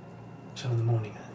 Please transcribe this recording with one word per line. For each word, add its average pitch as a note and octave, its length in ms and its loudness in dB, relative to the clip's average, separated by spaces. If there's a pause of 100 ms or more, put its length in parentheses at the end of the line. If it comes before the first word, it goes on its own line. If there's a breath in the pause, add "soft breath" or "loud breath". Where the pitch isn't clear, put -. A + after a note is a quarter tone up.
(560)
So B2+ 140 -4
in A#2+ 80 4
the A2+ 60 4
morning A2+ 300 4
then? - 100 -10 (120)